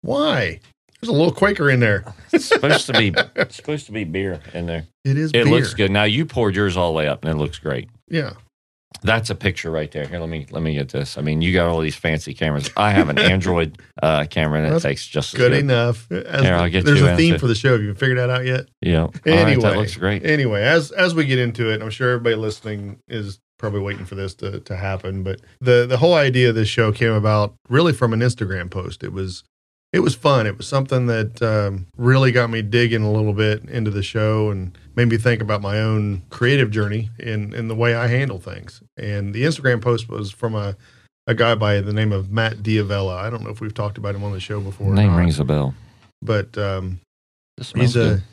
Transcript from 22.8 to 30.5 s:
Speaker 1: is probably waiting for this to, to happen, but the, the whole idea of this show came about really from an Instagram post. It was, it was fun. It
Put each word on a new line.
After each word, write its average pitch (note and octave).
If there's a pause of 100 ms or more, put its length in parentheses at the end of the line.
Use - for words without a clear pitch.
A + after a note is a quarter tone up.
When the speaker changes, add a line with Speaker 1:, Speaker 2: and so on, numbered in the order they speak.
Speaker 1:
is G#2 (180)
probably G#2
waiting G2+
for F#2
this F#2+
to, G2
to -
happen, F#2+
but F#2+ (200)
the, B2
the B2+
whole D#3+
idea B2+
of A2+
this A2
show A2
came A2+
about G#2+ (140)
really D3+
from A#2
an A2
Instagram F#2+
post. F#2
It F#2
was, F#2+ (500)
it F3+
was -
fun. C3
It G2+